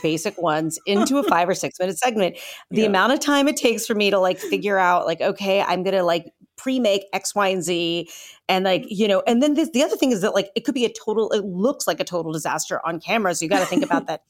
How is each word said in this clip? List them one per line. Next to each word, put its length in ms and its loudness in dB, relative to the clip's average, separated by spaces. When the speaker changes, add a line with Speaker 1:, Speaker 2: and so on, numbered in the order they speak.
Speaker 1:
basic 380 -2
ones, 460 -2
into 320 2
a 40 2
Speaker 2:
<laughs> 60 -2
Speaker 1:
five 200 4
or 60 0
six 240 -6
minute 200 -2
segment. 380 0
The 120 2
Speaker 2:
Yeah. 60 4
Speaker 1:
amount 240 4
of 80 2
time 260 2
it 100 0
takes 300 0
for 80 -2
me 160 2
to, 80 4
like, 200 2
figure 400 -2
out, 280 4
like, 140 -2
"Okay, 400 0
I'm 240 -2
gonna, 180 0
like, 300 -2
pre-make 560 0
X, 220 -6
Y, 140 2
and 140 0
Z." 460 -2
And, 160 2
like, 240 2
you 200 0
know, 180 2
and 160 4
then 120 4
this, 160 0
the 120 2
other 140 0
thing 160 2
is 80 0
that, 140 0
like, 200 0
it 100 -4
could 100 -2
be 100 2
a 80 -2
total, 380 -2
it 140 0
looks 420 -4
like 140 0
a 40 -2
total 280 -4
disaster 520 -4
on 160 -4
camera. 340 0
So 100 -4
you 40 -6
gotta 160 2
think 200 0
about 220 -2
Speaker 2:
<laughs> 20 -6
Speaker 1:
that 220 -6